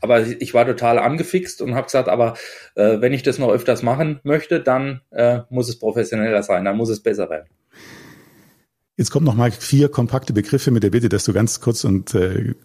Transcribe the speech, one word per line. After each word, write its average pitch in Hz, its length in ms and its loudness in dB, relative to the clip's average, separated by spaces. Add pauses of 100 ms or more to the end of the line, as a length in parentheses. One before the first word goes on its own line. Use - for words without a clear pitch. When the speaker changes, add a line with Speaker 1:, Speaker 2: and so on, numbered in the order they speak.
Speaker 1:
aber 113 260 2
ich - 280 -6
war 120 120 4
total 120 320 2
angefixt 165 640 -2
und 123 140 -4
hab 131 80 -4
gesagt, 131 240 0
aber, 113 260 2 (400)
äh, 107 260 4
wenn 127 120 2
ich 135 100 -4
das 131 160 0
noch 127 140 2
öfters 123 320 0
machen 147 400 -2
möchte, 151 340 0
dann, 131 440 -2 (100)
äh, 120 360 2
muss 127 200 -2
es 123 100 -10
professioneller 110 640 -2
sein, 95 220 -2
dann 98 120 -2
muss 113 120 -2
es 104 120 -4
besser 101 300 -2
werden. 80 160 -10 (1500)
Speaker 2:
Jetzt - 140 -2
kommen 151 140 2
noch 117 120 4
mal 120 160 4
vier 143 360 2
kompakte 127 440 -2
Begriffe 123 400 0
mit 110 100 2
der 104 80 2
Bitte, 120 180 2
dass 101 140 -2
du 107 100 -2
ganz 110 280 0
kurz - 240 -2
und, 95 320 0
äh, 92 380 -2 (100)